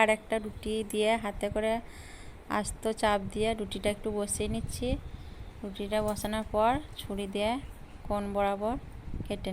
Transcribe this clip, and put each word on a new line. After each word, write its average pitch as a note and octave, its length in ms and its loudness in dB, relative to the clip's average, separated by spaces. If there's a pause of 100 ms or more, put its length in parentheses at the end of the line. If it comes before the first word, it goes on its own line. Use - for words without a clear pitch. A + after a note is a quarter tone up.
আর A3 140 8
একটা A3 280 -2
রুটি G#3+ 280 -4 (200)
দিয়ে G#3+ 180 4 (140)
হাতে G3+ 300 -2
করে A3 180 2 (840)
আস্ত - 260 -4 (160)
চাপ G#3 200 6 (120)
দিয়ে G#3+ 160 2 (120)
রুটিটা G3 360 0
একটু A3 120 -4 (100)
বসিয়ে G#3 360 0
নিচ্ছি। A#3+ 340 -2 (720)
রুটিটা G3+ 360 -2 (100)
বসানোর G#3+ 460 0
পর A3 180 6 (280)
ছুরি G3+ 340 -4
দিয়ে G#3 160 4 (560)
কোণ G#3 160 0 (140)
বরাবর G3+ 380 2 (520)
কেটে G3+ 260 -2